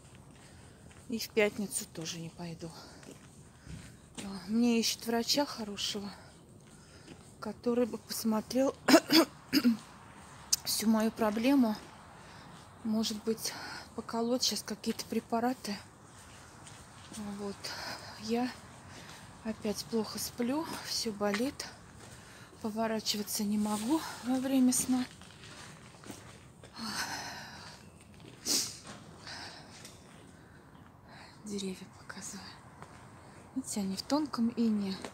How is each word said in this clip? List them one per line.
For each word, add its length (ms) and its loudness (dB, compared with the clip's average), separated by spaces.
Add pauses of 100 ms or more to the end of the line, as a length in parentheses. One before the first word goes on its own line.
(1080)
И 100 -2
в 100 -6
пятницу 640 2
тоже 260 -6
не 100 -8
пойду. 420 -10 (1500)
А, 40 -8 (200)
мне 320 6
ищут 260 0
врача 400 2
хорошего, 640 -4 (1300)
который 460 2
бы 140 -2
посмотрел 760 2 (760)
<clears throat> 1120 0
всю 240 0
мою 240 6
проблему. 640 6 (1080)
Может 400 0
быть, 300 0 (420)
поколоть 480 0
щас 200 2
какие-то 420 -4
препараты. 720 0 (1600)
Вот. 160 -4 (640)
Я 280 2 (920)
опять 420 -2
плохо 340 -2
сплю, 460 0 (200)
всё 260 -2
болит. 560 0 (920)
Поворачиваться 800 0
не 140 4
могу 420 4 (240)
во 120 2
время 360 6
сна. 340 4 (4000)
Деревья 440 -6 (120)
показываю. 480 -12 (1080)
Видите, 260 -2
они 160 0
в 60 -6
тонком 520 2
инее. 400 2 (180)